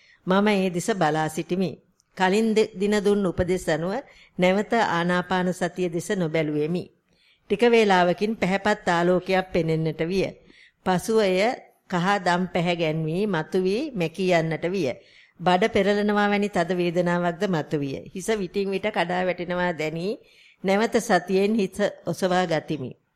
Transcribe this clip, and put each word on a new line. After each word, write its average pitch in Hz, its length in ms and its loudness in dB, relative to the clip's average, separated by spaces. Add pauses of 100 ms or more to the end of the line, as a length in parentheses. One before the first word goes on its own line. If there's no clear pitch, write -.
(280)
මම 196 220 4
ඒ 190 200 2
දෙස 175 220 -4
බලා 156 360 0
සිටිමි. 175 440 -4 (460)
කලින් 190 320 2
දෙ-, 214 220 2
දින 202 260 0
දුන් 202 280 2
උපදෙස් 180 420 -2
අනුව 165 260 -2 (420)
නැවත 190 380 2
ආනාපාන 180 760 0
සතිය 180 380 -4
දෙස 170 220 -4
නොබැලුවෙමි. 156 720 -2 (560)
ටික - 240 -2
වේලාවකින් 208 720 4
පැහැපත් 196 520 -2
ආලෝකයක් 180 600 2
පෙනෙන්නට 160 540 -2
විය. 175 240 0 (560)
පසුව 185 400 0
එය 190 200 2 (440)
කහ 180 220 -2 (120)
දම් 180 280 2
පැහැ 175 280 0
ගැන්වී 160 500 -2
මතු 170 340 -2
වී 190 320 0
මැකී 185 420 -2
යන්නට 160 340 0
විය. 180 220 -2 (500)
බඩ 180 300 2
පෙරලෙනවා 208 600 2
වැනි 202 200 0
තද 175 240 -2
වේදනාවක්ද 175 720 0
මතු 165 320 -2
විය. 139 180 -4 (120)
හිස 185 220 -12
විටින් 202 400 -2
විට 190 200 -4
කඩා 180 340 -2
වැටෙනවා 180 500 -2
දැනී 160 400 -4 (500)
නැවත 202 340 0
සතියෙන් 196 560 2
හිස 196 240 -2 (240)
ඔසවා 180 440 0
ගතිමි. 151 460 -4 (240)